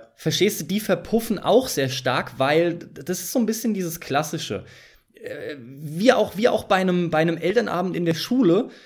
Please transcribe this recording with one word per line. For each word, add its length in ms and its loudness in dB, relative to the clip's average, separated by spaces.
verstehst 460 0
du, 40 -8
die 160 -2
verpuffen 580 0
auch 300 4
sehr 200 0
stark, 480 -2
weil 380 2
d-, 300 -14
das 140 -4
ist 120 -8
so 80 0
ein 60 2
bisschen 280 -2
dieses 280 -4
Klassische. 640 -4
Äh, 480 -12
wie 500 2
auch, 240 0
wie 140 2
auch 160 0
bei 120 4
einem, 340 2
bei 80 2
einem 180 2
Elternabend 580 0
in 100 -2
der 80 2
Schule, 560 2